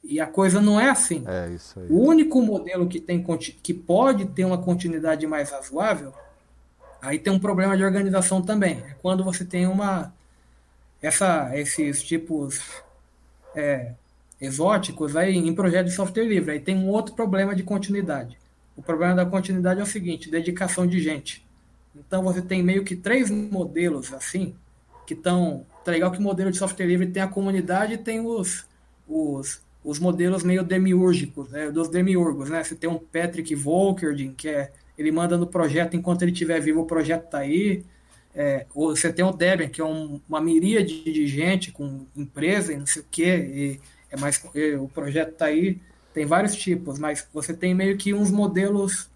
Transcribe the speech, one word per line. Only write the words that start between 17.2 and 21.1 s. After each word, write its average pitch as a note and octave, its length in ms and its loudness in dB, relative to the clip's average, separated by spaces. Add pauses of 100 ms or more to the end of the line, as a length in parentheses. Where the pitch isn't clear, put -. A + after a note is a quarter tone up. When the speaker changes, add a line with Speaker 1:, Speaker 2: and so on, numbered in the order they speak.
Speaker 1:
de F3+ 80 -2
continuidade. F3 760 -4 (380)
O C#3+ 60 -18
problema E3+ 340 2
da F3+ 100 4
continuidade F#3 540 0
é G#3 40 -2
o G3+ 40 -4
seguinte: F3 420 -6
dedicação F3 580 -2
de F3+ 120 2
gente. D3+ 460 -6 (500)